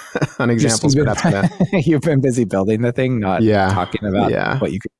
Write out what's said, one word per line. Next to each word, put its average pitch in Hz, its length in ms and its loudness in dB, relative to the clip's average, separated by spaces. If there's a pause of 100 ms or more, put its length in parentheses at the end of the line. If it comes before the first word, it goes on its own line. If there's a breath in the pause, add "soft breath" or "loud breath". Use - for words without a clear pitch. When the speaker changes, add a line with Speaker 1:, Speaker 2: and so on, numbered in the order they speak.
(160)
Speaker 1:
<laughs> - 240 -4
on 120 100 2
Speaker 2:
You're 120 40 2
Speaker 1:
examples, 113 420 2
Speaker 2:
you've 147 100 2
Speaker 1:
but 104 180 -2
Speaker 2:
been 170 80 2
Speaker 1:
that's 170 400 0
been 180 100 0
Speaker 2:
<laughs> - 40 0
you've 156 160 2
been 139 200 2
busy 127 220 2
building 98 380 0
the 120 100 0
thing, 127 280 -2
not 95 240 0
Speaker 1:
Yeah. 101 260 4
Speaker 2:
talking 95 360 -2
about 98 260 0
Speaker 1:
Yeah. 50 280 -2
Speaker 2:
what 82 120 -2
you 98 80 -6
could, - 200 -14